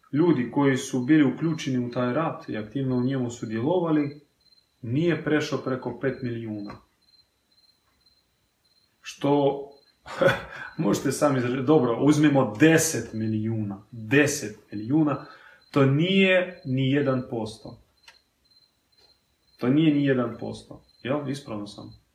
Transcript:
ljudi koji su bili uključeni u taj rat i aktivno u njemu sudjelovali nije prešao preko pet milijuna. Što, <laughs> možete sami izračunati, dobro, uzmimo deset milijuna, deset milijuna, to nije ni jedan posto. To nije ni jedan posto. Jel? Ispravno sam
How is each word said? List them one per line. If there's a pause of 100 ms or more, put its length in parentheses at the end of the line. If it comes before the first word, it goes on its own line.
(140)
ljudi
koji
su
bili
uključeni
u
taj
rat
i
aktivno
u
njemu
sudjelovali (600)
nije
prešao
preko
pet
milijuna. (2250)
Što, (440)
<laughs>
možete
sami
izračunati,
dobro,
uzmimo
deset
milijuna,
deset (120)
milijuna, (460)
to
nije
ni
jedan
posto. (1800)
To
nije
ni
jedan
posto. (200)
Jel?
Ispravno
sam (220)